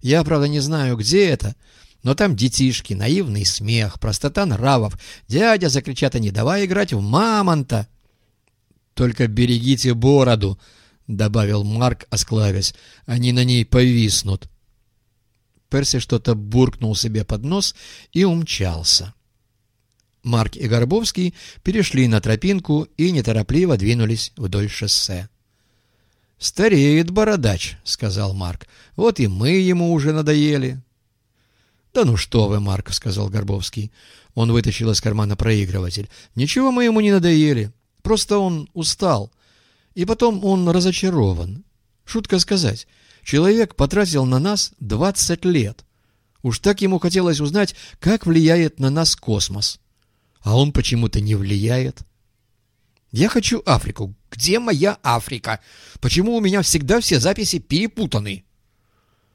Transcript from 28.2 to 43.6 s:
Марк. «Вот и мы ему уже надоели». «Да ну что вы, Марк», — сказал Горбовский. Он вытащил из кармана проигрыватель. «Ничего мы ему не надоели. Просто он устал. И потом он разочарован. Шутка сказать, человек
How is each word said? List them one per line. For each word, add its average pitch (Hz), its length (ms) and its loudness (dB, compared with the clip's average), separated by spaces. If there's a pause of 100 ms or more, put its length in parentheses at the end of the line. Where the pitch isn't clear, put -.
Марк. 90 320 -8 (300)
«Вот 214 240 0
и 123 60 2
мы 101 240 -2
ему 180 420 0
уже 151 200 0
надоели». 147 720 0 (1120)
«Да 247 100 4
ну 120 120 4
что 107 320 0
вы, 104 120 -2
Марк», — 101 320 -4
сказал 101 360 -4
Горбовский. 101 600 -6 (440)
Он 117 180 0
вытащил 113 380 0
из 104 100 0
кармана 104 360 -2
проигрыватель. 98 720 -2 (260)
«Ничего 254 360 0
мы 247 140 2
ему 220 160 2
не 208 100 2
надоели. 156 600 2 (300)
Просто 214 360 0
он 175 340 -4
устал. 151 600 -2 (600)
И 175 100 -4
потом 220 400 0
он 185 240 2
разочарован. 165 960 0 (400)
Шутка 208 340 -2
сказать, 170 480 -2 (380)
человек 196 500 2